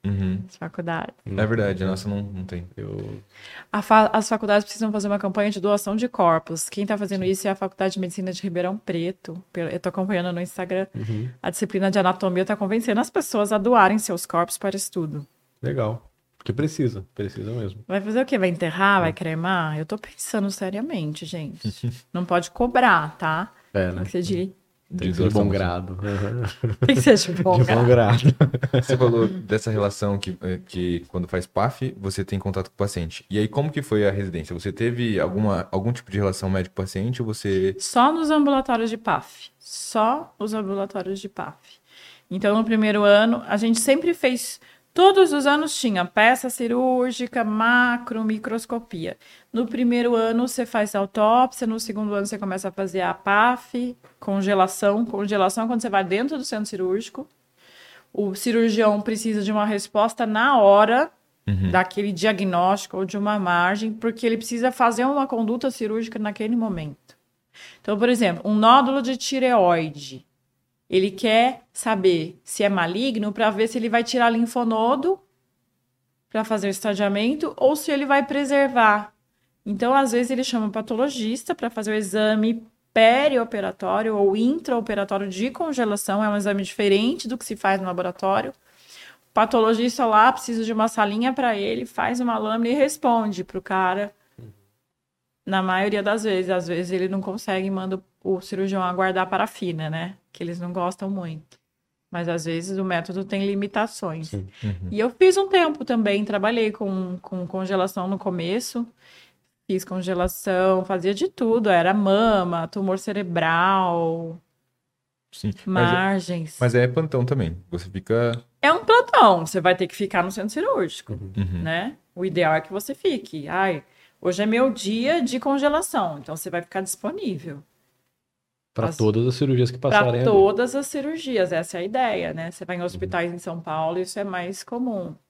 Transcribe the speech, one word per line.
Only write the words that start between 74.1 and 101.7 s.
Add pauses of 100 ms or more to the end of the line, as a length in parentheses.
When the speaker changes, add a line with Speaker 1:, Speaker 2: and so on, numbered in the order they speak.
Speaker 2:
linfonodo (1120)
pra
fazer
o
estadiamento
ou
se
ele
vai
preservar. (520)
Então,
às
vezes,
ele
chama
o
patologista
pra
fazer
o
exame (280)
perioperatório
ou
intraoperatório
de
congelação.
É
um
exame
diferente
do
que
se
faz
no
laboratório. (800)
O
patologista
lá
precisa
de
uma
salinha
pra
ele,
faz
uma
lâmina
e
responde
pro
cara. (1300)
Na
maioria
das
vezes.
Às
vezes
ele
não
consegue
e
manda (220)
o
cirurgião
aguardar
a
parafina,
né? (160)
Que
eles
não
gostam
muito. (540)